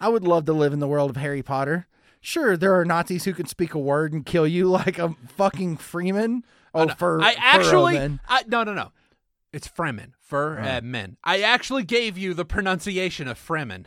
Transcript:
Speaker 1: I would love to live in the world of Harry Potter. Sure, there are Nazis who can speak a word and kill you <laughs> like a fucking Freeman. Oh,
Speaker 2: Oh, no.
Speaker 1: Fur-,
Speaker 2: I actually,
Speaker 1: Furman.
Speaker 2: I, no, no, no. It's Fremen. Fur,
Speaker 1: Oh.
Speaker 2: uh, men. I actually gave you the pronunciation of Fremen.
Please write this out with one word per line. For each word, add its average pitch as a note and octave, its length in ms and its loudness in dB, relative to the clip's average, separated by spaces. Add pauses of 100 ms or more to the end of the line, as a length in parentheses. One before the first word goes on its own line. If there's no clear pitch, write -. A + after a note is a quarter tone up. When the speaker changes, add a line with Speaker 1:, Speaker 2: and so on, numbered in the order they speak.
Speaker 1:
I G3 80 0
would A3+ 160 2
love E3+ 220 4
to D#3+ 60 2
live D3 200 2
in D3 60 -2
the C#3+ 100 -2
world C#3+ 220 0
of A#2+ 60 -8
Harry C#3+ 260 -6
Potter. C#3+ 440 -2 (340)
Sure, B3+ 360 0
there F#3 220 4
are F3 60 4
Nazis E3+ 400 0
who G3 100 0
can E3+ 120 -8
speak - 280 -6
a D#3 40 -2
word D3 340 0
and D3+ 120 -6
kill E3 220 2
you F3+ 220 2
<laughs> - 20 4
like F3+ 280 0
a E3+ 160 -2 (220)
fucking F#3 420 0
Freeman. G#3 680 -2 (300)
Oh, D#3+ 80 4
Speaker 2:
Oh, - 20 6
no. D#3 100 -2
Speaker 1:
Fur-, E3 260 0
Speaker 2:
I F#3+ 180 6
actually, E4+ 580 6
Speaker 1:
Furman. C#3+ 320 -4
Speaker 2:
I, B3+ 180 2
no, A#3 180 0
no, G#3 80 -6
no. C3 200 -8 (600)
It's - 160 -12
Fremen. C#3 520 -8
Fur, D3+ 380 -4
Speaker 1:
Oh. - 40 -6
Speaker 2:
uh, C3 200 -4
men. A2+ 420 -10
I G3 180 0
actually B3 420 0
gave A3+ 320 -2
you F#3+ 160 -6
the E3+ 120 -6
pronunciation F#3 840 -4
of A#2 100 -10
Fremen. B2 480 -8